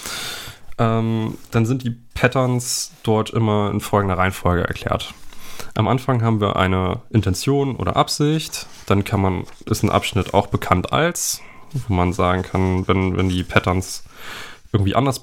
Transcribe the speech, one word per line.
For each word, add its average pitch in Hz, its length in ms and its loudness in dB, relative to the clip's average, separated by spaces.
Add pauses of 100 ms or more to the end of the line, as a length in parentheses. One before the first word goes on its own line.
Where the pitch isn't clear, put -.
(800)
ähm, 113 600 0 (140)
dann 113 120 4
sind 127 200 0
die 117 120 -2 (160)
Patterns 123 800 0 (100)
dort 107 280 2
immer 104 400 2
in 104 100 0
folgender 98 380 2
Reihenfolge 90 440 2
erklärt. - 520 -4 (600)
Am 110 120 2
Anfang 123 360 2
haben 113 180 2
wir 101 160 2
eine 92 540 2
Intention 135 680 0
oder 90 200 -2
Absicht, 151 720 0 (200)
dann 98 180 2
kann - 160 0
man, 92 240 0 (220)
ist - 180 0
ein 104 60 4
Abschnitt - 440 0
auch 101 140 4
bekannt - 440 0
als, - 480 -2 (460)
wo 98 80 0
man 90 180 4
sagen 90 300 2
kann, 92 460 0
wenn, 95 280 2
wenn 92 120 2
die 90 160 0
Patterns - 580 0 (680)
irgendwie 98 220 2
anders 135 280 2